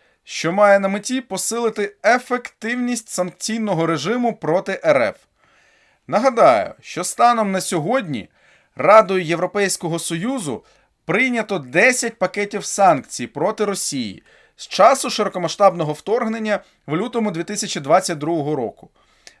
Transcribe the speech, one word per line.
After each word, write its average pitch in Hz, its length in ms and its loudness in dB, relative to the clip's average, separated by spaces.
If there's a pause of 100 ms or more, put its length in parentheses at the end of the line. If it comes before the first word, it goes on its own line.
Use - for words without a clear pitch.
(240)
що - 280 -6
має 202 280 6
на 196 80 -2
меті 208 340 -4
посилити 220 760 -4 (100)
ефективність 247 1040 -2
санкційного 180 760 -4
режиму 170 500 -2
проти 185 500 -2
Р 139 160 4
Ф. 101 140 -2 (920)
Нагадаю, 175 760 4
що - 220 -8
станом 226 480 2
на 190 100 -2
сьогодні 170 680 -2 (460)
Радою 190 480 4
Європейського 170 760 -2
Союзу 170 640 -6 (400)
прийнято 220 540 -2
десять 226 600 0
пакетів 196 460 -4
санкцій 147 640 0
проти 208 380 -4
Росії 135 580 -6 (320)
з - 120 -18
часу 247 420 4
широкомасштабного 180 840 0
вторгнення 220 680 -4 (280)
в 151 100 -2
лютому 226 340 -2
дві 165 120 -6
тисячі 202 360 -6
двадцять 165 380 2
другого 147 380 -2
року. 117 340 -8 (500)